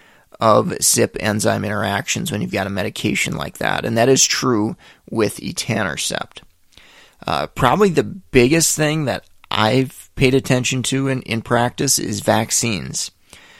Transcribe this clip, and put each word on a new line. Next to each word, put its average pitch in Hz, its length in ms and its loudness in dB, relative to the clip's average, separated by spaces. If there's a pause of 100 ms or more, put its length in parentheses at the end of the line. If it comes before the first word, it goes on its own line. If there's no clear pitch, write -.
(400)
of 110 400 4
sip - 400 0
enzyme 107 460 0
interactions 101 640 -4
when 104 80 -4
you've 185 100 -6
got 98 160 -2
a 98 40 -6
medication - 680 -4
like 71 220 -8
that. - 260 -2
And 113 140 -2
that 120 100 4
is 131 160 6
true 117 500 0 (360)
with 107 260 0
etanercept. - 1040 -6 (840)
Uh, 78 220 -2
probably 170 420 2
the 151 140 2
biggest 135 680 2
thing 151 300 0
that 113 220 -4 (240)
I've 123 640 0
paid 131 200 2
attention 127 500 0
to 135 240 -2
in, 131 140 -2
in 110 200 -4
practice 123 560 0
is - 220 -4
vaccines. 107 920 0 (500)